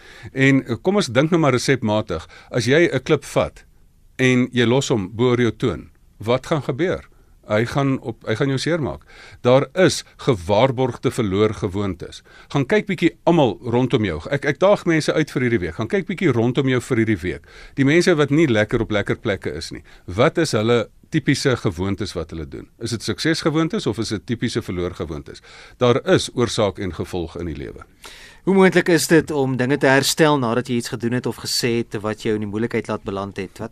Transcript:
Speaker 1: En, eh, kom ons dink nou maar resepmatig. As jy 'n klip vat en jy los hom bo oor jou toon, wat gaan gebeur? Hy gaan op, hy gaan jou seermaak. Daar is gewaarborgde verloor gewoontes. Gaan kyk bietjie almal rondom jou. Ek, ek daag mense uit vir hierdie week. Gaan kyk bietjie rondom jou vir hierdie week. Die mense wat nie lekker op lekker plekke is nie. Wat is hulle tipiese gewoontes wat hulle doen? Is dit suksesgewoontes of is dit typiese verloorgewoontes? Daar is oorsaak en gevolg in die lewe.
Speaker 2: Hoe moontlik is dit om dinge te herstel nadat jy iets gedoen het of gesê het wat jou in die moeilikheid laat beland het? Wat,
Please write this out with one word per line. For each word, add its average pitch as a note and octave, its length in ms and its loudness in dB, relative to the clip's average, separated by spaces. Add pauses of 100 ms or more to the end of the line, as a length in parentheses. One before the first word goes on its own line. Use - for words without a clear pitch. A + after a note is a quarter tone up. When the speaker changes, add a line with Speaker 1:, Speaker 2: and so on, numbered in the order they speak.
(320)
Speaker 1:
En, C3+ 340 4
eh, A#2 160 -4
kom G3 140 0
ons G3+ 100 0
dink C3+ 240 2
nou E3+ 100 2
maar C#3+ 120 4
resepmatig. G#2+ 760 0 (240)
As A#2 140 -2
jy D#3 280 4
'n C3 100 -2
klip D3+ 220 0
vat - 400 -4 (520)
en B2+ 360 2
jy A#2+ 140 2
los C3 220 2
hom G2+ 260 -2
bo B2 160 2
oor A#2+ 100 2
jou A2+ 160 2
toon, F#2 340 -4 (260)
wat A#2+ 300 -2
gaan D#3 160 -2
gebeur? C3+ 460 -4 (400)
Hy G#2+ 160 2
gaan C#3 360 -2
op, - 260 -12
hy A2 80 -2
gaan C#3 140 -2
jou C3+ 100 -2
seermaak. D3 460 -4 (360)
Daar C3 340 4
is F3+ 300 2 (120)
gewaarborgde A#2+ 920 0
verloor G#2 440 0
gewoontes. G2 680 -6 (260)
Gaan C#3 180 -2
kyk G#3+ 200 0
bietjie F3 380 -2
almal D3+ 380 4
rondom A#2+ 420 0
jou. D#2+ 160 -4 (100)
Ek, C#3 140 -4
ek C#3+ 140 -2
daag F#3+ 260 4
mense D#3+ 280 2
uit D#3 180 0
vir C3+ 120 -4
hierdie A#2 160 2
week. E2+ 160 -4
Gaan A2 140 -6
kyk G3 180 -2
bietjie E3+ 260 0
rondom B2 360 2
jou B2+ 120 0
vir B2+ 160 -2
hierdie A2 240 2
week. - 260 -6 (280)
Die C#3 100 0
mense E3+ 300 4
wat D3 160 2
nie D#3 160 4
lekker A2+ 340 2
op G#2+ 100 -4
lekker G#2 260 -2
plekke G2 400 -4
is - 140 -12
nie. - 120 -14 (220)
Wat A#2 340 0
is E3 140 0
hulle A2+ 380 0 (180)
tipiese C#3+ 480 0
gewoontes F#2+ 560 -4
wat D#2+ 180 -8
hulle D#2+ 180 -10
doen? B1 200 -14 (120)
Is A2+ 100 -8
dit A2+ 120 -6
suksesgewoontes D#3+ 840 -2
of A2+ 120 -2
is A2 100 -4
dit G#2 180 -6
typiese A2 360 -4
verloorgewoontes? F2 800 -8 (380)
Daar B2 280 2
is F3 280 2
oorsaak A2 440 0
en F#2+ 140 -6
gevolg F2 460 -8
in E2+ 80 -8
die D2 100 -8
lewe. B1+ 240 -12 (640)
Speaker 2:
Hoe F#3 100 2
moontlik F#3 340 6
is D#3 180 4
dit D#3+ 240 4
om C3 260 0
dinge B2 200 0
te C#3 100 0
herstel C#3 520 4
nadat A#2+ 300 0
jy B2 80 -2
iets A#2 120 -4
gedoen A#2 240 -4
het B2 140 -4
of A#2 100 -6
gesê A#2 480 -2
het A2 160 -8
wat G#2+ 220 -6
jou A2+ 120 0
in G#2+ 60 -2
die G#2 80 -6
moeilikheid A2 400 -4
laat G#2+ 160 -6
beland G2 320 -8
het? F#2+ 220 -10
Wat, A2 140 -10